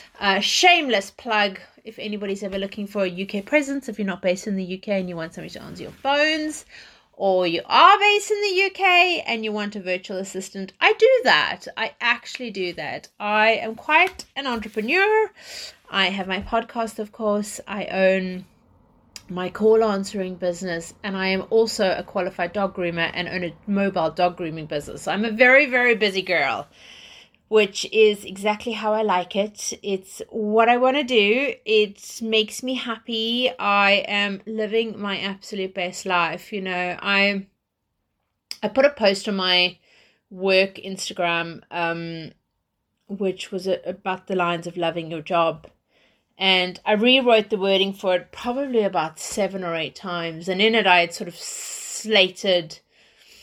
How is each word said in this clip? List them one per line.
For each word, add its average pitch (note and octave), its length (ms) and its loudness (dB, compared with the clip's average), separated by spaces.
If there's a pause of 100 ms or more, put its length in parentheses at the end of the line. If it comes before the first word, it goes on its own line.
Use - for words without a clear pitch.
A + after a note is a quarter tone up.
(180)
uh, G3 220 2
shameless C4+ 720 2
plug. G#3 500 -2 (240)
If A3 140 -16
anybody's G3+ 440 -6
ever G3 160 -6
looking G3+ 280 -8
for G3+ 180 -2
a F#3 40 2
U F#3 180 -8
K G3 160 -6
presence, C#4 460 -2
if G#3 100 -8
you're G#3 80 -2
not F#3 160 -6
based F#3 240 0
in G3+ 100 -2
the F#3+ 80 -4
U F3+ 140 -8
K G3 200 -2
and F#3 100 -4
you F3+ 60 -8
want E3 200 -10
somebody - 180 -12
to - 100 -16
answer - 200 -14
your - 100 -12
phones, D4+ 720 0 (480)
or F#3 340 2
you E3+ 200 -2
are F4 320 8
based G#4 320 2
in G#4 100 0
the G4+ 220 0
U G4 80 0
K F4+ 560 2
and A3 180 -4
you G#3+ 80 -4
want G#3 240 -6
a G#3 40 -10
virtual F#3 360 -4
assistant, F#3+ 640 -10
I G#4 140 4
do B4 300 6
that. - 520 2
I - 240 -6
actually A#3 500 -4
do F#3 220 -6
that. D3+ 360 -10 (120)
I G#3+ 300 2
am A3 260 -2
quite E4+ 480 0 (100)
an C#4 120 -8
entrepreneur. C#4 840 0 (600)
I F#3+ 160 2
have F#3+ 200 -2
my F#3+ 140 -4
podcast, A3+ 580 -4
of G#3+ 140 -8
course. G#3 560 -4
I G3+ 180 -8
own F#3+ 600 0 (840)
my F3+ 220 -6
call A3 320 4
answering G3 540 -2
business, F3 680 -6
and G3 140 -6
I F#3+ 120 -2
am F#3+ 220 0
also A3 460 2
a F#3+ 80 -6
qualified F3+ 480 -4
dog G3 240 -2
groomer E3+ 360 -2
and F3 160 -6
own F3+ 160 -6
a E3 100 -6 (120)
mobile F#3+ 440 0
dog F3 260 2
grooming D#3+ 300 -8
business. D3 360 -8
So - 100 -4
I'm G3+ 120 0
a A#3 80 -2
very, B3+ 340 6
very B3 300 2
busy F#3+ 260 0
girl, D3 460 0 (800)
which G#3 440 2
is G#3 320 4
exactly G#3 480 -4
how G#3+ 200 -2
I G#3+ 100 0
like F3+ 320 0
it. G#3 380 -4 (100)
It's G3 480 -6
what A3 380 2
I A#3+ 80 6
wanna C4 260 4
do. A#3+ 520 4 (100)
It G#3 580 0
makes A3 400 -2
me B3+ 120 -4
happy. A#3 840 -4
I G3+ 480 2
am G3+ 400 -4
living A3 540 -4
my G3 180 -4
absolute F#3+ 560 -8
best F3+ 320 -8
life. F3 460 -2
You G#3 80 -6
know, F3+ 400 -4
I, G3 460 2 (1160)
I G#3 60 -2
put C4 160 2
a D4 60 6
post G3+ 380 0
on G#3 60 -2
my F3+ 420 2 (540)
work F#3+ 460 2
Instagram, E3+ 880 -6 (100)
um, E3 580 -6 (760)
which F#3+ 420 -4
was F#3+ 160 -6
a-, F#3+ 220 0
about F#3 400 -8
the G3 80 -2
lines F3 320 0
of F3 80 -12
loving E3 340 -4
your D#3+ 120 -8
job. E3 440 0 (720)
And F#3 460 2
I A3 80 2
rewrote A#3 560 4
the A3 80 -2
wording G3 380 2
for G3 200 0
it F3+ 160 -2
probably B3 520 -2
about E3+ 360 -2
seven F#3+ 460 -4
or E3+ 100 -4
eight D#3 200 -4
times. E3+ 560 -6
And F#3 100 0
in A3+ 140 4
it, A3 120 2
I F3+ 140 6
had E3+ 140 0
sort F3+ 140 -10
of E3+ 60 -14
slated - 1500 -2 (640)